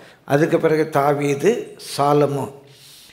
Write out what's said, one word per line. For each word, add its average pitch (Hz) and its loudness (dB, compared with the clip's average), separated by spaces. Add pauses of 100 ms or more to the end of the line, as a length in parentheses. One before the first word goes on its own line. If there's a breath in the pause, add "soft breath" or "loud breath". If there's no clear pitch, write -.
(260 loud breath)
அதுக்கு 156 2
பிறகு 156 2
தாவீது, 143 0 (380)
சாலமோன். 139 0 (600 soft breath)